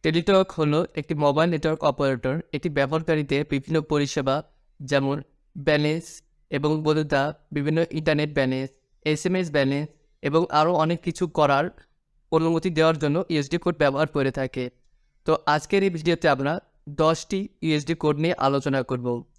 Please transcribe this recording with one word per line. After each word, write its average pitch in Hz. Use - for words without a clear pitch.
টেলিটক 185
হলো 151
একটি 151
মোবাইল 147
নেটওয়ার্ক 156
অপারেটর। 135
এটি 151
ব্যবহারকারীদের 147
বিভিন্ন 147
পরিষেবা 143
যেমন 139
ব্যালেন্স 151
এবং 147
বৈধতা, 151
বিভিন্ন 151
ইন্টারনেট 151
ব্যালেন্স, 131
এসএমএস 180
ব্যালেন্স 143
এবং 156
আরও 160
অনেক 165
কিছু 170
করার 143
অনুমতি 165
দেওয়ার 160
জন্য 147
ইউএসডি 151
কোড 175
ব্যবহার 143
করে 135
থাকে। 131
তো 160
আজকের 170
এই 190
ভিডিওতে 160
আমরা 135
দশটি 160
ইউএসডি 156
কোড 151
নিয়ে 170
আলোচনা 135
করব। 123